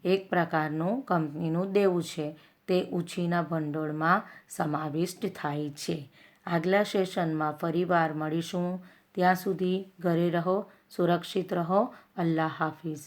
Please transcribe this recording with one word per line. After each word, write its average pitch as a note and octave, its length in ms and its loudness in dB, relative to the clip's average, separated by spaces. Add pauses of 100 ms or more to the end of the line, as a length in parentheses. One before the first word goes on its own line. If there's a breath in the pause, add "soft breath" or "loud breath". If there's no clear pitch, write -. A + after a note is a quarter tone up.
એક F#3+ 260 2
પ્રકારનું E3 720 0
કંપનીનું E3+ 720 0
દેવું F#3+ 320 4
છે, D#3 360 -6 (280 loud breath)
તે F3+ 240 2
ઉછીના F3 500 0
ભંડોળમાં D#3 800 0 (280 loud breath)
સમાવિષ્ટ D#3 760 -2 (100)
થાય D3 340 -2
છે. D3 400 -6 (360 soft breath)
આગલા F3+ 380 4
સેશનમાં E3+ 720 0
ફરીવાર E3+ 600 2
મળીશું. E3+ 720 -4 (260 loud breath)
ત્યાં F3+ 240 4
સુધી F#3 500 -2 (140)
ઘરે E3+ 300 2
રહો, E3+ 420 0 (240 loud breath)
સુરક્ષિત F3 580 0
રહો. F3+ 400 0 (240 loud breath)
અલ્લાહ D#3+ 400 0
હાફિઝ. D#3 500 -4